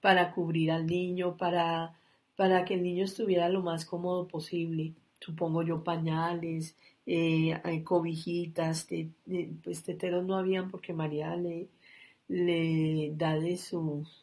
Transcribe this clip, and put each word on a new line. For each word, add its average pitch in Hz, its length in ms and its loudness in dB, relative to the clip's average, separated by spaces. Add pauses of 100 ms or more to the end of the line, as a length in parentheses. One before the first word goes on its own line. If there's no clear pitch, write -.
para 180 320 6
cubrir 165 380 2
al 165 140 0
niño, 180 520 0
para, 170 600 0 (380)
para 185 300 6
que 196 80 0
el 180 80 2
niño 180 220 0
estuviera 190 440 2
lo 190 140 2
más 165 240 -2
cómodo 180 420 -2
posible. 165 640 -4 (280)
Supongo 165 420 -2
yo 165 220 -2
pañales, 165 920 -2 (300)
eh, 165 580 2
eh, 160 180 -2
cobijitas, 165 1040 -2
te-, 165 220 -6 (220)
eh, 175 200 -4 (120)
pues 175 220 -8
teteros 175 380 -2
no 185 140 -2
habían 185 340 0
porque 185 220 -10
María 156 440 -2
le, 175 320 -6 (600)
le 160 880 2
da 156 220 2
de 170 180 -2
su 156 500 -4 (160)